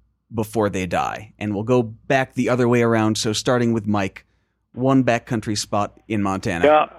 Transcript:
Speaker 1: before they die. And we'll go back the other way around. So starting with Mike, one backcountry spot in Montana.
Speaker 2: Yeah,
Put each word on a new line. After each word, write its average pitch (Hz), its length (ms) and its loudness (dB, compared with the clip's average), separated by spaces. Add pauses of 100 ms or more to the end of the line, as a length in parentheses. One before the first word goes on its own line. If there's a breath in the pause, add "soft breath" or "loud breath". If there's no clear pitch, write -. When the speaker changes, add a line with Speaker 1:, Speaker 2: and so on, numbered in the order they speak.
(340)
Speaker 1:
before 107 380 -2
they 92 160 -2
die. 71 500 -4
And 104 160 -4
we'll 98 80 -4
go 123 220 2
back 131 500 -4
the 120 160 -2
other 123 180 2
way 120 140 4
around. 110 380 2
So 110 120 -2
starting 120 420 0
with 107 120 -2
Mike, 101 400 -2 (480)
one 131 300 2
backcountry 117 520 -2
spot - 520 -4
in 104 160 -2
Montana. 95 420 -2
Speaker 2:
Yeah, 151 220 4 (120)